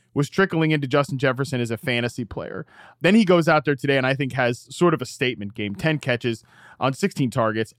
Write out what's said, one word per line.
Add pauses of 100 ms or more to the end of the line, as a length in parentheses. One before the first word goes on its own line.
(120)
was
trickling
into
Justin
Jefferson
as
a
fantasy
player. (340)
Then
he
goes
out
there
today
and
I
think
has
sort
of
a
statement
game,
ten
catches (380)
on
sixteen
targets,